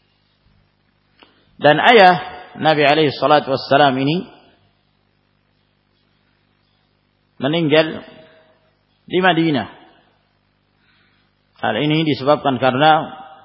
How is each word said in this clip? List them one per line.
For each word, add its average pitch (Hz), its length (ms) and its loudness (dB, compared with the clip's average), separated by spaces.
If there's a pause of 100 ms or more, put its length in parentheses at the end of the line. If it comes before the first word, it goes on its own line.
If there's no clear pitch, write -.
(1600)
Dan 147 200 2
ayah 190 380 6 (420)
Nabi 151 260 0
alaihi 147 320 0
salatu 139 380 0
wassalam 135 420 2
ini 147 320 -4 (3000)
meninggal 156 640 -2 (1040)
di 160 160 -4
Madinah. 160 440 0 (1900)
Hal 113 220 -6
ini 156 260 -2
disebabkan 135 560 -2
karena 147 560 0 (260)